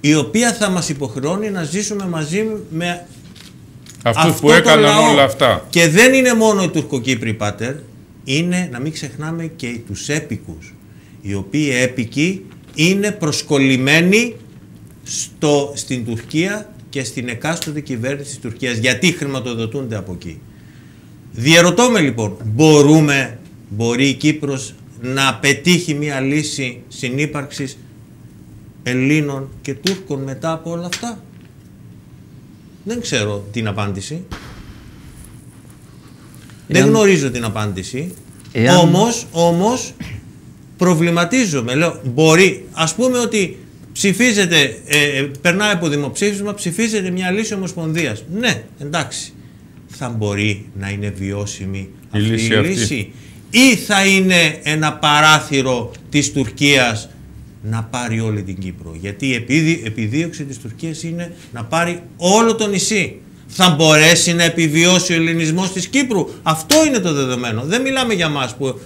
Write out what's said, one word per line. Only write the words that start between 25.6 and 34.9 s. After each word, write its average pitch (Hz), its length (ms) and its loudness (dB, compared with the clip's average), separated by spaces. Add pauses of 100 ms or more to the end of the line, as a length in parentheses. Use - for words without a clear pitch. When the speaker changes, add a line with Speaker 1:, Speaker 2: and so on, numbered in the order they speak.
Speaker 1:
μια 143 260 -4
λύση 135 680 -4
συνύπαρξης 135 880 -6 (1040)
Ελλήνων 135 680 -2 (120)
και 139 120 -8
Τούρκων 170 500 -6
μετά 135 280 -6
από 160 200 -8
όλα 170 140 -8
αυτά; 208 380 -10 (1600)
Δεν 226 180 -8
ξέρω 104 500 -4
την 110 160 -4
απάντηση. 101 560 -6 (2500)